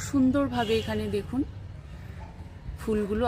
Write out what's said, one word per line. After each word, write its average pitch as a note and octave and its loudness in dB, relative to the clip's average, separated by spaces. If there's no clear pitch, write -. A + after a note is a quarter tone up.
সুন্দরভাবে B3+ 4
এখানে G#3+ 0
দেখুন G#3 -2
ফুলগুলো G#3+ 0